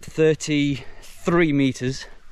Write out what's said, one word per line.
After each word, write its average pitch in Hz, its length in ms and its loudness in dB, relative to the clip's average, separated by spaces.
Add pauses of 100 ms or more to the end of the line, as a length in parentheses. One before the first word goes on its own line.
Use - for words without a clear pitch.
thirty-three 156 1500 0
meters. 135 540 0 (260)